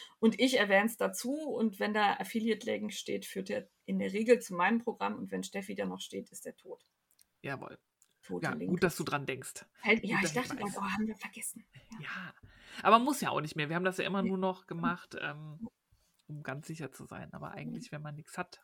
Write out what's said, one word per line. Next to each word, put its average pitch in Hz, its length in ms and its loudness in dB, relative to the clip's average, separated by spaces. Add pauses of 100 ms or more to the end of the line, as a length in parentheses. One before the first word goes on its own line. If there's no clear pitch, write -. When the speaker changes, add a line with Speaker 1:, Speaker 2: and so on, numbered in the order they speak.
(200)
Speaker 1:
Und 226 220 6
ich 254 180 6
erwähn's 202 380 6
dazu. 196 360 -2
Und 254 460 -2
wenn 208 140 0
da 208 240 4
Affiliate-Link 214 760 -2
steht, 202 320 -4
führt 196 240 -6
er 208 200 -4 (160)
in 196 140 0
der 196 120 -2
Regel 220 280 8
zu - 160 -6
meinem 196 240 4
Programm. 208 380 -2
Und 196 140 -8
wenn 190 120 -2
Steffi 196 320 -6
da 202 100 -2
noch 185 160 -6
steht, - 300 -8
ist - 140 -16
der - 120 -12
tot. - 280 -16 (580)
Speaker 2:
Jawohl. - 340 -10 (500)
Speaker 1:
Tote 175 180 -6
Speaker 2:
Ja, 135 60 -2
Speaker 1:
Linke. 175 160 -6
Speaker 2:
gut, 180 160 2
dass 170 120 4
du 170 80 -6
dran 143 220 -2
denkst. - 400 -8 (160)
Speaker 1:
Fällt, 220 200 4
Speaker 2:
Gut, - 100 -4
Speaker 1:
ja, 196 100 2
Speaker 2:
dass 165 100 2
Speaker 1:
ich 190 60 -2
Speaker 2:
ich 247 120 0
Speaker 1:
dachte 262 140 -6
Speaker 2:
weiß. 196 100 -4
Speaker 1:
gerade, 196 120 -4
oh, 196 60 -2
haben 214 160 0
wir 214 80 -6
vergessen. - 500 -10 (260)
Ja. 220 100 -12
Speaker 2:
Ja, 180 320 -8 (500)
aber 214 140 10
man 240 80 4
muss 285 160 0
ja 151 100 0
auch 143 100 2
nicht 151 140 -6
mehr. 147 140 -2
Wir 165 60 -2
haben 180 100 0
das 185 120 2
ja - 80 0
immer 196 160 2
Speaker 1:
Nee. 185 80 2
Speaker 2:
nur 190 80 2
noch 185 300 -2
gemacht, 170 480 -4
Speaker 1:
Mhm. - 60 -8
Speaker 2:
ähm, 151 480 -10 (580)
um 147 160 -10
ganz 143 240 -8
sicher 160 240 -10
zu - 140 -14
sein. - 280 -14
Aber - 180 -10
eigentlich, 156 400 -10
Speaker 1:
Mhm. 156 40 -10
Speaker 2:
wenn 147 80 -10
man 147 120 -10
nichts - 220 -14
hat, - 260 -10